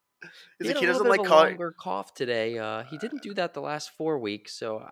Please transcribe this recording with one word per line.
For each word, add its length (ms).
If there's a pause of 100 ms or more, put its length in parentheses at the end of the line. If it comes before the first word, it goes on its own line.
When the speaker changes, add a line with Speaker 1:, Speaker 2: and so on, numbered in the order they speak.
(600)
Speaker 1:
It's 80
Speaker 2:
"He 0
Speaker 1:
like, 80
Speaker 2:
had 20
a 40
Speaker 1:
"He 40
Speaker 2:
little 160
Speaker 1:
doesn't 0
Speaker 2:
bit 80
Speaker 1:
like 100
Speaker 2:
of 0
a 40
Speaker 1:
color" 380
Speaker 2:
longer 100
cough 420
today. 440
Uh, 260
he 140
didn't 240
do 140
that 180
the 80
last 300
four 260
weeks, 360
so 260 (120)